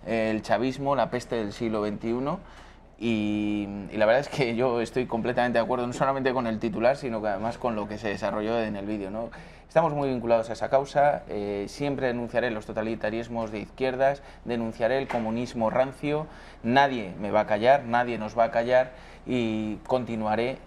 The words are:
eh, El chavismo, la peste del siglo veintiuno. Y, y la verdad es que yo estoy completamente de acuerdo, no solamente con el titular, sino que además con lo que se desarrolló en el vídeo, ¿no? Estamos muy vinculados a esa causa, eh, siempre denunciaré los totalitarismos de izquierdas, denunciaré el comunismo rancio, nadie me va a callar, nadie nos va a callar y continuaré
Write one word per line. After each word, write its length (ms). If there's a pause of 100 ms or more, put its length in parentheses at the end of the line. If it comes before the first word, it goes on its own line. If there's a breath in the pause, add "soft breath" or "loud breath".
eh, 260
El 100
chavismo, 560
la 120
peste 280
del 160
siglo 260
veintiuno. 600 (600 loud breath)
Y, 720 (220)
y 40
la 100
verdad 160
es 60
que 280
yo 260
estoy 240
completamente 540
de 40
acuerdo, 240
no 60
solamente 400
con 140
el 120
titular, 380
sino 240
que 80
además 280
con 180
lo 120
que 100
se 120
desarrolló 500
en 160
el 100
vídeo, 260
¿no? 180 (380 loud breath)
Estamos 260
muy 160
vinculados 400
a 40
esa 160
causa, 580
eh, 400
siempre 400
denunciaré 440
los 140
totalitarismos 840
de 80
izquierdas, 640 (220 loud breath)
denunciaré 520
el 120
comunismo 600
rancio, 560 (380 loud breath)
nadie 560
me 120
va 100
a 60
callar, 360
nadie 340
nos 180
va 100
a 60
callar 420 (340 loud breath)
y 480 (100)
continuaré 800